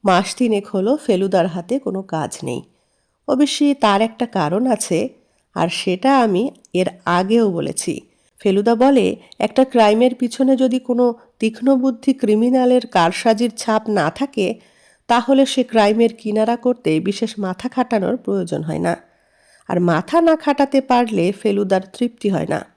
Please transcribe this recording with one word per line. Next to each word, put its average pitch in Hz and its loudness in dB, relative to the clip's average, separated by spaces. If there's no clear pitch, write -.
মাস 185 0
তিনেক 214 -2
হলো 208 0
ফেলুদার 190 0
হাতে 175 -6
কোনো 190 -6
কাজ 156 -8
নেই। 123 -8
অবশ্যই 285 0
তার 208 2
একটা 226 -4
কারণ 190 -2
আছে, 208 -2
আর 170 -2
সেটা 196 0
আমি 220 0
এর 185 0
আগেও 196 2
বলেছি। - -6
ফেলুদা 208 2
বলে, 233 2
একটা 262 2
ক্রাইমের 240 2
পিছনে 262 0
যদি 254 0
কোনো 247 0
তীক্ষ্ণবুদ্ধি 254 0
ক্রিমিনালের 247 2
কারসাজির 214 0
ছাপ 220 -2
না 175 0
থাকে, 226 -4
তাহলে 262 2
সে 254 -2
ক্রাইমের 226 2
কিনারা 220 -2
করতে 233 -2
বিশেষ 202 -4
মাথা 190 -6
খাটানোর 233 -2
প্রয়োজন 180 -4
হয় 156 -6
না। 170 -2
আর 175 -2
মাথা 175 0
না 330 4
খাটাতে 277 0
পারলে 220 0
ফেলুদার 196 0
তৃপ্তি 240 -4
হয় 160 -2
না। 156 -4